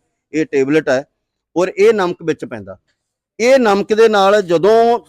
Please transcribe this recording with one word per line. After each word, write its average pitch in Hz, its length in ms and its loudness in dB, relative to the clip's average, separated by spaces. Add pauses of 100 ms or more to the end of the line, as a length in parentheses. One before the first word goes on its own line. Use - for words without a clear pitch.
(320)
ਇਹ 151 140 -4
ਟੇਬਲੇਟ 143 420 -2
ਹੈ, 135 160 -2 (520)
ਔਰ 180 220 -2
ਇਹ 220 160 2
ਨਮਕ 180 280 -4
ਵਿੱਚ 156 220 -6
ਪੈਂਦਾ। 101 320 -16 (640)
ਇਹ 262 180 2
ਨਮਕ 202 360 0
ਦੇ 226 140 4
ਨਾਲ 208 340 2
ਜਦੋਂ 214 560 2 (100)